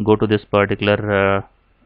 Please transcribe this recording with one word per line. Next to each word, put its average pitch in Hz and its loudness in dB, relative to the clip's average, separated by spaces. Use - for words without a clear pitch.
go 107 2
to 110 -2
this 107 0
particular, 101 0
uh, 98 -4